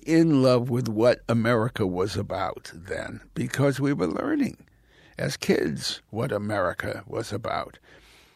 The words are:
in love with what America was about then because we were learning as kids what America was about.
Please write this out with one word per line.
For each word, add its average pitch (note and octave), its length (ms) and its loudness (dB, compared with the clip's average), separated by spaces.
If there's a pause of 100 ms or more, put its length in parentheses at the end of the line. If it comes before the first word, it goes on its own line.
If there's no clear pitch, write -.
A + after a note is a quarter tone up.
in D#3+ 380 6
love B2 260 4
with A#2+ 180 0
what A2+ 300 4 (100)
America A#2 560 2
was F#2 320 0
about G2 560 -4
then - 480 -10 (140)
because C3 460 0
we C#3 120 0
were D3 140 0
learning - 580 -2 (540)
as - 180 -4
kids - 640 -2 (100)
what A2+ 200 -4
America G2+ 760 -2
was - 260 -8
about. - 480 -6 (560)